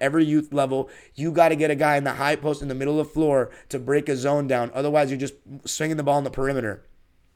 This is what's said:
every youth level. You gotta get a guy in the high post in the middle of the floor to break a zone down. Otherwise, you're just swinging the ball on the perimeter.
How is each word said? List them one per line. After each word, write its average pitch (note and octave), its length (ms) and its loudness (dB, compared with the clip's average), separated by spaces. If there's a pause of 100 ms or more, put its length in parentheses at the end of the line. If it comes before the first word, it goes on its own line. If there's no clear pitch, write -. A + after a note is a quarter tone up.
every D3+ 240 2
youth D3+ 260 0
level. C3+ 380 0 (240)
You D#3+ 180 -4
gotta E3 240 4
get D3+ 140 0
a D3+ 60 0
guy D3 220 2
in C#3+ 60 0
the C3 100 -2
high C#3 220 0
post D3 280 -4
in D3 40 -8
the C3+ 60 -6
middle C#3 260 -2
of D3+ 60 -2
the D3+ 80 -16
floor D#3 140 2 (400)
to C#3 100 -6
break C#3 300 0
a C#3+ 80 0
zone C#3+ 320 0
down. A#2+ 260 0
Otherwise, D3 380 2
you're C3 80 -4
just C3+ 140 -6 (320)
swinging D#3 320 -4
the D3 60 -4
ball C#3+ 120 2
on C#3+ 80 0
the C3 60 -6
perimeter. C3 560 -4 (500)